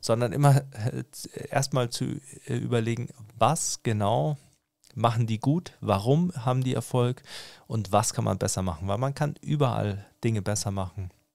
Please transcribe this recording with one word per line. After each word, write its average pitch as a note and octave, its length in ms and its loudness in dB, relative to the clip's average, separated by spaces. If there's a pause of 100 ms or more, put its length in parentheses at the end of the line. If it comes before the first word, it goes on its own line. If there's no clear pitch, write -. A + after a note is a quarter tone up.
sondern A#2 320 0
immer, C#3+ 300 6 (100)
äh, A#2+ 320 -4 (460)
erstmal C3 400 0
zu, - 140 -4 (420)
äh, B2 100 -2
überlegen, A#2 540 -2 (260)
was - 460 2
genau A#2+ 560 0 (560)
machen A#2 320 2
die A2 120 0
gut, D#3 420 0
warum B2 520 2
haben B2+ 320 -2
die B2+ 100 0
Erfolg B2 480 0 (440)
und G2+ 260 -4
was G#2+ 220 4
kann A2+ 100 -2
man G2+ 140 0
besser G2 240 -2
machen, F2+ 260 -4
weil G2+ 100 -2
man C3+ 160 -2
kann D3 260 -2
überall A2 640 -2 (200)
Dinge A2 180 0
besser G#2 280 -2
machen. F#2+ 400 -6 (240)